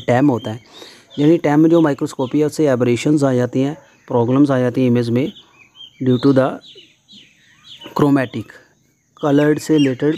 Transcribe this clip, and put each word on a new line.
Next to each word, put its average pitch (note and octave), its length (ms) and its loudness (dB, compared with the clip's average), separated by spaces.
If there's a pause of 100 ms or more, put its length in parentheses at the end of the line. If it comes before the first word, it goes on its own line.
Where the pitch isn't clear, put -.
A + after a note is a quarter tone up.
टेम C3 240 2
होता A2 200 -4
है, A2+ 100 -12 (580)
यानी D#3 200 4
टेम D#3 300 2
जो E3+ 120 4
माइक्रोस्कोपी C#3+ 600 -2
है D3+ 60 0
उससे D3+ 240 -2
एबरेशंस B2 540 0
आ C3+ 100 2
जाती B2 260 -2
हैं, C#3+ 160 -4 (320)
प्रॉब्लम्स B2+ 420 2
आ C3 80 0
जाती B2 220 -2
हैं B2+ 100 2
इमेज A#2+ 200 0
में C3+ 220 -2 (720)
due B2+ 220 2
to C#3 120 4
the C3+ 120 2 (1500)
chromatic, C3+ 540 -2 (720)
कलर्ड D3 360 2
से D#3 180 0
रिलेटेड C#3+ 420 0